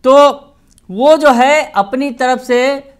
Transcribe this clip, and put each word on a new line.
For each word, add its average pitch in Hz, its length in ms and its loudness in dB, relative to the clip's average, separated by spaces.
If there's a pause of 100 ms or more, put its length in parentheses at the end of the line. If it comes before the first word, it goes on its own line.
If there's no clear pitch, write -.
तो 262 120 2 (720)
वो 269 280 2
जो 285 140 2
है 277 440 0
अपनी 254 360 -4
तरफ 254 320 -4
से 254 320 -2 (240)